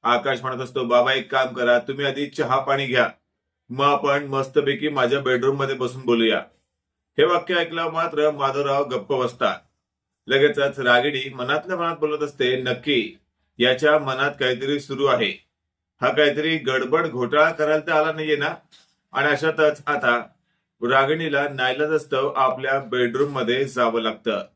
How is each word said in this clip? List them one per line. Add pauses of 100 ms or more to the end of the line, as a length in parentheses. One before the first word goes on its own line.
आकाश
म्हणत
असतो,
"बाबा,
एक
काम
करा,
तुम्ही
आधी
चहा
पाणी
घ्या, (640)
मग
आपण
मस्तपैकी
माझ्या
बेडरूम
मध्ये
बसून
बोलूया." (800)
हे
वाक्य
ऐकल्यावर
मात्र
माधवराव
गप्प
बसतात. (680)
लगेचच
रागिणी
मनातल्या
मनात
बोलत
असते,
"नक्की (400)
याच्या
मनात (100)
काहीतरी
सुरू
आहे, (540)
हा
काहीतरी
गडबड
घोटाळा
करायला
तर
आला
नाहीये
ना?" (580)
आणि
अशातच
आता (600)
रागिणीला
नाईलाजास्तव
आपल्या
बेडरूम
मध्ये
जावं
लागतं. (120)